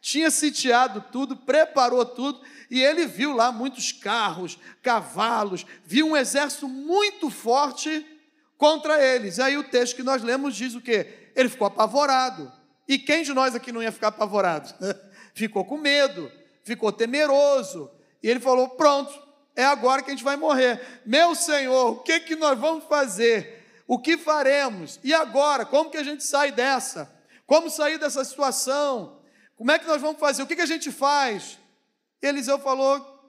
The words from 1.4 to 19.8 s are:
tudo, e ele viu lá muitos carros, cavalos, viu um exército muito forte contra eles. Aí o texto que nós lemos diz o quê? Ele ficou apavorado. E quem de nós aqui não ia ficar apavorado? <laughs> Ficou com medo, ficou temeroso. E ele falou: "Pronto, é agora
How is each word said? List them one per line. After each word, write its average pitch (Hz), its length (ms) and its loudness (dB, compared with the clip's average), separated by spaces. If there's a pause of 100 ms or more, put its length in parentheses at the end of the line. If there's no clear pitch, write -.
tudo, 254 360 -8 (300)
e 254 120 0
ele 311 240 2
viu 247 280 -4
lá 240 180 2
muitos 254 400 -8
carros, 196 640 -6 (240)
cavalos, 214 840 -2 (180)
viu 269 220 2
um 311 100 2
exército 277 500 -2
muito 339 640 -2
forte 294 800 -2 (500)
contra 302 480 4
eles. 220 340 0
Aí 269 180 2
o 294 80 -6
texto 247 320 0
que 254 60 -10
nós 262 200 0
lemos 262 340 -2
diz 233 180 -6
o 247 60 -14
quê? - 560 -2
Ele 254 120 4
ficou - 180 -2
apavorado. 254 840 0 (380)
E 269 100 2
quem 320 240 0
de 285 100 -6
nós 262 220 0
aqui 240 160 -8
não 233 120 -8
ia 220 100 -2
ficar 220 160 -2
apavorado? 196 720 -2
<laughs> 190 300 -8 (220)
Ficou 208 320 -4
com 294 140 -8
medo, 277 520 0 (340)
ficou 220 260 -2
temeroso. 269 1000 2 (320)
E 214 80 -2
ele 240 120 2
falou: 254 300 2
"Pronto, 277 460 2 (380)
é 254 100 0
agora 269 380 2